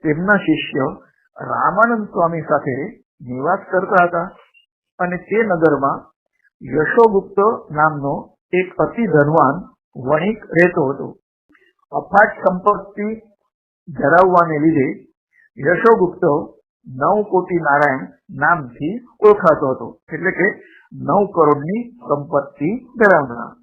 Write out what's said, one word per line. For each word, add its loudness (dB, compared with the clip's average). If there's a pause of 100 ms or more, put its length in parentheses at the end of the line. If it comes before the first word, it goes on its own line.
તેમના 0
શિષ્ય -2 (500)
રામાનંદ 0
સ્વામી -2
સાથે -2 (440)
નિવાસ -4
કરતા 2
હતા -4 (720)
અને -4
તે -4
નગરમાં 0 (580)
યશોગુપ્ત 2 (320)
નામનો 0 (380)
એક 0 (100)
અતિ -2
ધનવાન 2 (400)
વણિક -2 (100)
રહેતો 2
હતો. -6 (840)
અફાટ 0
સંપત્તિ -2 (800)
ધરાવવાને 4
લીધે 2 (720)
યશોગુપ્ત 2 (640)
નવ -2
કોટી -2
નારાયણ 0 (260)
નામથી -2 (260)
ઓળખાતો 4
હતો, -4 (220)
એટલે -4
કે 0 (440)
નવ 0
કરોડની 0 (160)
સંપત્તિ -4 (240)
ધરાવનાર. 0 (100)